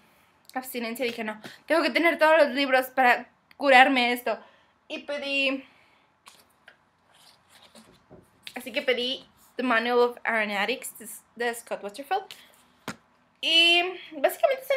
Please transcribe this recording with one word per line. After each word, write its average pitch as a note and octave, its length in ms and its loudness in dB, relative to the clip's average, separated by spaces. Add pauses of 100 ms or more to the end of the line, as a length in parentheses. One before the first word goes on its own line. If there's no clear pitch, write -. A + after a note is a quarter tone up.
(540)
abstinencia, B3 500 -8
dije, A#3 200 -6
"No, G#3+ 160 -10 (260)
tengo D#4 160 2
que D4 80 0
tener D4+ 280 0
todos D#4 200 6
los C#4 120 4
libros C4 360 0
para A#3+ 420 2 (280)
curarme C4 560 6
esto". A#3+ 260 -6 (540)
Y D4 80 -12
pedí, C#4 640 -4 (3000)
así B3 180 -12
que C#4+ 100 -4
pedí B3 440 -4 (300)
The B3 60 -6
Manual A#3+ 360 0
of A#3+ 240 2
Aeronautics G#3 760 -4
de, G#3+ 100 -20 (280)
de A#3 180 -4
Scott G#3 280 -12
Westerfeld. C#4 420 -6 (1160)
Y E4+ 420 2 (300)
básicamente F#4 540 -2
son C#5 100 0